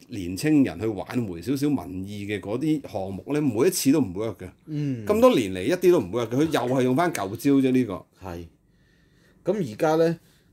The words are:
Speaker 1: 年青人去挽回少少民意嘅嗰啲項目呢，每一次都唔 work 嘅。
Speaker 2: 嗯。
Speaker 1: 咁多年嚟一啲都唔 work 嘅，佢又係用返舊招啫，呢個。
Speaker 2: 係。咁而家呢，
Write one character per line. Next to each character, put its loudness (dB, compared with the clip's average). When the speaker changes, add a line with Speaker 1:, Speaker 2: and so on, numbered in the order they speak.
Speaker 1:
年 -8
青 4
人 -2
去 -2
挽 -4
回 -8
少 -4
少 0
民 -4
意 -10
嘅 -4
嗰 -6
啲 -2
項 -6
目 -10
呢， 0
每 2
一 6
次 2
都 6
唔 -2
work -6
嘅。 -12
Speaker 2:
嗯。 -4
Speaker 1:
咁 0
多 8
年 2
嚟 -4
一 -2
啲 4
都 6
唔 -4
work -4
嘅， -4
佢 4
又 0
係 2
用 2
返 0
舊 -6
招 0
啫， 4
呢 2
個。 -8
Speaker 2:
係。 -10
咁 -2
而 -10
家 2
呢， 2